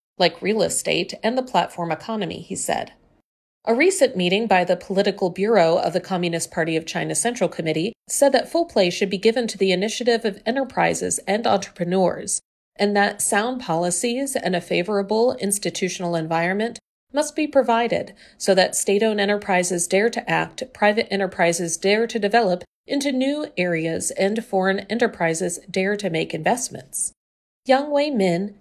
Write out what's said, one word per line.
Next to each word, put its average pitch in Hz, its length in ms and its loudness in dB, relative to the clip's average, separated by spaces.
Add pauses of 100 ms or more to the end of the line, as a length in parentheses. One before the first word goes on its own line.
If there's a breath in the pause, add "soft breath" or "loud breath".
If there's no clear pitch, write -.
(180)
like 180 240 2
real 208 200 0
estate - 600 -2
and 233 160 0
the 254 60 -2
platform 175 480 -2
economy, 196 480 -6
he - 160 -10
said. - 380 -4 (720)
A 226 100 2
recent 285 400 4
meeting 185 320 2
by 185 160 4
the 175 140 2
Political 190 540 0
Bureau 190 460 4
of 170 140 0
the 180 80 0
Communist 175 520 -2
Party 165 260 -2
of 160 80 -2
China 156 280 -6
Central 226 360 0
Committee 165 420 -2 (160)
said 277 240 4
that 269 180 2
full 339 140 0
play 196 260 2
should 190 200 -2
be 196 80 -2
given 226 300 2
to 208 100 -8
the 190 160 2
initiative 226 500 0
of 208 220 -4
enterprises 180 840 -2
and 214 180 0
entrepreneurs, 185 920 0 (380)
and 202 180 2
that 202 260 2
sound 233 380 0
policies 233 800 -2
and 185 180 -2
a 175 60 -2
favorable 202 800 0
institutional 180 760 -4
environment 170 640 -2 (320)
must 294 240 -2
be 311 100 0
provided 233 680 0 (220 loud breath)
so - 180 2
that 185 180 4
state-owned 208 460 2
enterprises 190 680 0
dare 202 240 2
to - 220 -4
act, 165 320 -2 (100)
private 214 380 2
enterprises 180 640 0
dare 214 320 2
to 233 100 -6
develop 202 460 2 (240)
into 277 240 -2
new 277 460 -2
areas, 165 540 -2
and 208 340 0
foreign 190 340 0 (120)
enterprises 180 680 0 (100)
dare 190 280 0
to 202 120 -4
make 165 240 -2
investments. 165 800 -4 (560)
Yang 269 220 4
Wei-min, 208 720 0